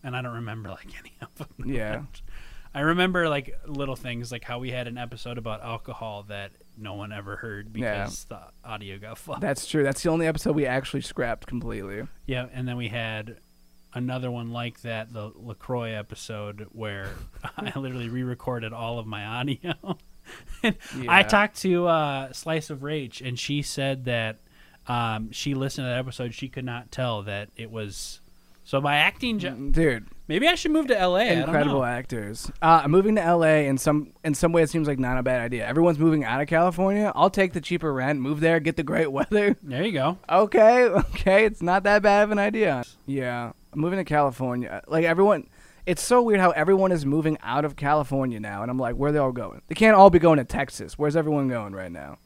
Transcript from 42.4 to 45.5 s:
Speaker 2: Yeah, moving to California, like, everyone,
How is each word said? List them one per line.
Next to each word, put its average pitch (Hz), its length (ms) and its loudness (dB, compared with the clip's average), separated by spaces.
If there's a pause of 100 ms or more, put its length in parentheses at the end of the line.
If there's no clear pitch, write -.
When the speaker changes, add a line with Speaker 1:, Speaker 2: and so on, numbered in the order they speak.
Speaker 2:
Yeah, 123 480 -4 (200)
moving 170 260 0
to 180 60 -2
California, 127 840 0
like, 160 180 2
everyone, 175 420 4 (380)